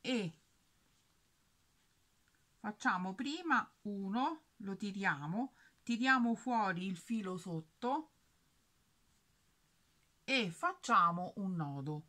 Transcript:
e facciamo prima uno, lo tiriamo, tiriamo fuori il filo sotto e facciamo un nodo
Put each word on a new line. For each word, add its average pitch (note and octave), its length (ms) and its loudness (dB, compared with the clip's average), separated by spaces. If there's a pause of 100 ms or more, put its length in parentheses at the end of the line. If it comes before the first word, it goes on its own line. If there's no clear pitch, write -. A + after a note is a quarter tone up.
e A3+ 380 -2 (2250)
facciamo F#3+ 560 -2
prima C#4 560 0 (120)
uno, G#3+ 640 -2 (120)
lo G3 200 -8
tiriamo, G3 760 -2 (300)
tiriamo A#3 520 4
fuori G3+ 520 0
il F#3+ 100 -4
filo F#3+ 400 -4
sotto F#3+ 720 -4 (2250)
e A#3+ 260 2
facciamo F3+ 840 2
un F#3+ 180 -2
nodo D3 540 -2